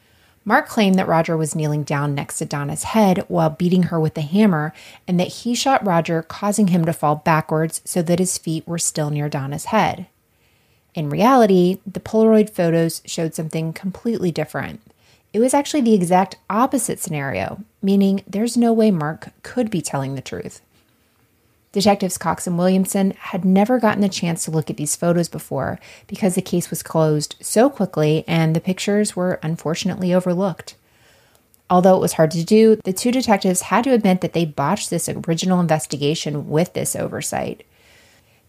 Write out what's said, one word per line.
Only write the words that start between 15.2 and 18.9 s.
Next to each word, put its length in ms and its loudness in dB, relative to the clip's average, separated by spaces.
It 60 0
was 140 4
actually 280 0
the 120 4
exact 440 2
opposite 500 -2
scenario, 640 -6
meaning 440 2
there's 320 -2
no 140 4
way 180 4